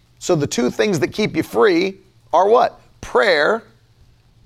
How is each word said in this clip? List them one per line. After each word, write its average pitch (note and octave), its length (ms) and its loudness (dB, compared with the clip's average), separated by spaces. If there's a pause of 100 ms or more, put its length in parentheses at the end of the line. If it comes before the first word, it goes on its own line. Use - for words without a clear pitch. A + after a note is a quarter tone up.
(200)
So - 160 0
the C#3+ 120 0
two A#3+ 220 -4
things G3+ 300 -2
that F3 100 -2
keep - 260 -4
you - 80 -2
free F#3+ 540 0 (340)
are F3+ 160 2
what? A#3 320 2 (220)
Prayer G3+ 640 0 (840)